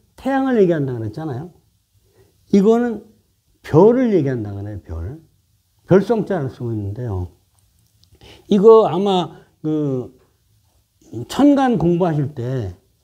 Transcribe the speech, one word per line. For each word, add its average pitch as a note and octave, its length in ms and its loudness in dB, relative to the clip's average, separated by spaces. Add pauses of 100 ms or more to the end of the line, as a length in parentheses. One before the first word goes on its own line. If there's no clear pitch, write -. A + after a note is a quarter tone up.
(160)
태양을 C4+ 460 0
얘기한다 D#3 360 0
그랬잖아요. C#3+ 540 -10 (1000)
이거는 A3+ 500 2 (580)
별을 A3+ 520 4
얘기한다 B2+ 400 -2
그래요, G2+ 300 -12
별. F2+ 360 -10 (680)
별성자를 F#3+ 600 -2
쓰고 A#2 220 -10
있는데요. G2+ 580 -8 (1160)
이거 G#3+ 400 6
아마 F3+ 540 -2 (200)
그 C#3+ 560 -6 (1080)
천간 C4+ 500 2
공부하실 E3 580 0
때 A#2+ 400 -6 (280)